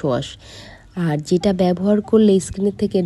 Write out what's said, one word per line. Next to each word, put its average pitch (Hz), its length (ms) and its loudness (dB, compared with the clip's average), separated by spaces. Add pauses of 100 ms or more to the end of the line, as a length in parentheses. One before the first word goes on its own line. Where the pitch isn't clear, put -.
ওয়াশ, 135 240 -2 (800)
আর 151 100 0 (120)
যেটা 180 220 0 (120)
ব্যবহার 185 360 2 (120)
করলে 220 220 6 (140)
স্কিনের 196 360 -4
থেকে 196 240 -2